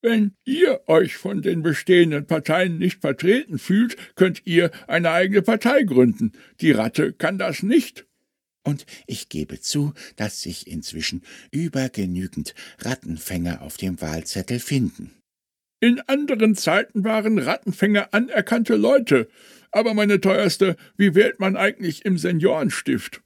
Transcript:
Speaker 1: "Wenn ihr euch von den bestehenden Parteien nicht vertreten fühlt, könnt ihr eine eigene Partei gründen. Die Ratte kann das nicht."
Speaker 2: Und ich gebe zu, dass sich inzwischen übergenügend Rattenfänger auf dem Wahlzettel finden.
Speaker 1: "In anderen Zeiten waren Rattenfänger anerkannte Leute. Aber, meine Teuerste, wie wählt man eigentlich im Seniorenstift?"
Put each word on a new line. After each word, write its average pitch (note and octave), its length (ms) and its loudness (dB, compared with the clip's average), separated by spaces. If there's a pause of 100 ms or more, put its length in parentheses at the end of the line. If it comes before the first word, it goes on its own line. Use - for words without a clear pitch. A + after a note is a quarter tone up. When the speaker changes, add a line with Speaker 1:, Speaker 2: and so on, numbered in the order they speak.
Speaker 1:
"Wenn A3 320 2 (140)
ihr D4 400 2
euch D#3+ 300 4
von F#3+ 260 -6
den E3+ 200 -2
bestehenden D#3+ 640 2
Parteien E3 520 -2
nicht F3+ 240 -2
vertreten F3 560 0
fühlt, A3 380 0 (180)
könnt F#3 320 0
ihr E3+ 240 2 (180)
eine E3+ 220 0
eigene F#3+ 320 2
Partei A#3 400 2
gründen. B2+ 500 4 (300)
Die D#3+ 80 4
Ratte A#2 420 0
kann F3+ 240 -4
das F#3 260 -4
nicht." A#3 440 -2 (560)
Speaker 2:
Und D3 240 -4 (200)
ich - 220 -12
gebe - 320 -10
zu, D3 320 -4 (220)
dass G#2+ 260 -8
sich - 260 -12
inzwischen D#2+ 560 -10 (280)
übergenügend G2+ 1040 -6 (240)
Rattenfänger E2+ 800 -8
auf C#2+ 160 -16
dem F#2 240 -8
Wahlzettel E2 600 -8
finden. - 500 -4 (720)
Speaker 1:
"In A#3+ 200 2
anderen C4+ 540 0
Zeiten F#3+ 500 -2
waren A3 340 0
Rattenfänger G3+ 760 0
anerkannte A3+ 640 0
Leute. G#3+ 520 2 (440)
Aber, A3+ 200 2
meine G#3 280 2
Teuerste, F#3+ 560 2 (200)
wie G3 180 4
wählt F3+ 240 4
man F#3+ 180 0
eigentlich F#3 480 -2
im F#3+ 120 0
Seniorenstift?" E3 1080 -2